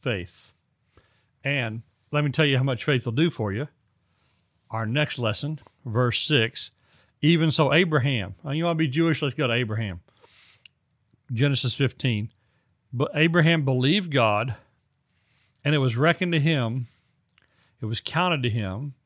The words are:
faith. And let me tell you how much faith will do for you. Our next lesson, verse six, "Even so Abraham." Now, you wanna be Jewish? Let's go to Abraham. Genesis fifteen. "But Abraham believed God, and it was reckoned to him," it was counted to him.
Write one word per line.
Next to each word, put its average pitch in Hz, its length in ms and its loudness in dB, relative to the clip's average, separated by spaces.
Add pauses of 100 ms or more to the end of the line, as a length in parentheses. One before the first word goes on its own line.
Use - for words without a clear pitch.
faith. 98 500 -8 (920)
And 120 400 -4 (280)
let 147 120 2
me 143 80 0
tell 156 140 2
you 139 120 2
how 127 60 2
much 131 200 -2
faith 135 220 0
will 117 80 -4
do 160 160 2
for 104 240 -4
you. 135 140 -6 (1040)
Our 113 160 -4
next 143 320 -2
lesson, 131 400 -4 (260)
verse 120 400 0
six, 120 460 0 (500)
"Even 160 300 4
so 139 200 2
Abraham." 139 600 2 (100)
Now, 143 80 -8
you 156 120 -2
wanna 170 120 0
be 160 120 0
Jewish? 156 340 0
Let's 139 140 -2
go 147 100 -2
to 117 80 0
Abraham. 107 480 -2 (1300)
Genesis 127 440 0
fifteen. 117 560 -2 (600)
"But 127 220 -2
Abraham 165 500 4
believed 139 480 0
God, 117 440 2 (1080)
and 147 120 2
it 147 40 2
was 127 160 2
reckoned 170 380 2
to 156 60 2
him," 131 480 0 (960)
it 113 40 -6
was 110 140 -4
counted 165 440 -2
to 120 60 0
him. 110 460 -4 (100)